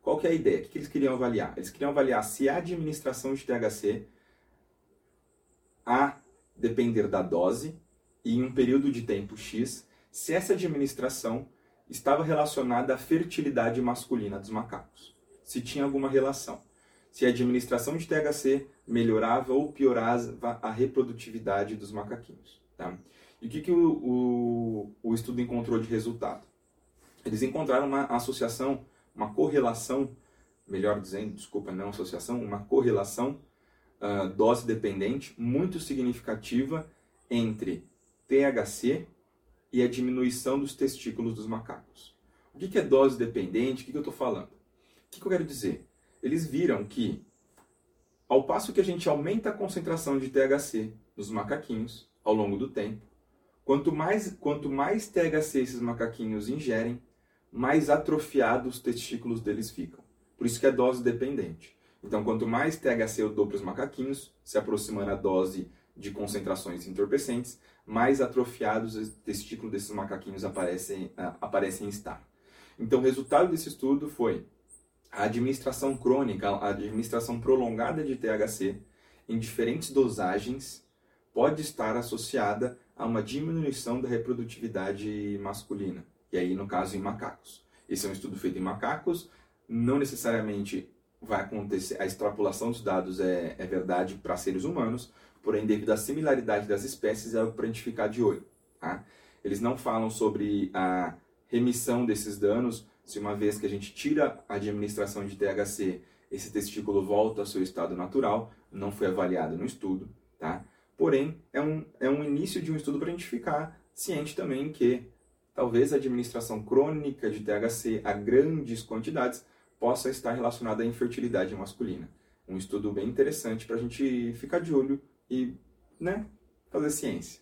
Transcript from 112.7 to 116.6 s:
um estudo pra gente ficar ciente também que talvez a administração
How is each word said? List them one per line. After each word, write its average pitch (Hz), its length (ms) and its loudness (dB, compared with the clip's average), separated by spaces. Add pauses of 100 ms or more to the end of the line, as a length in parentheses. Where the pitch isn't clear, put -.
um 156 60 0
estudo 143 220 -2
pra 165 120 -2
gente 170 140 -6
ficar 156 560 -4 (140)
ciente 151 420 -4
também 139 340 -2
que 123 340 4 (500)
talvez 131 380 4
a 147 40 4
administração 120 640 -2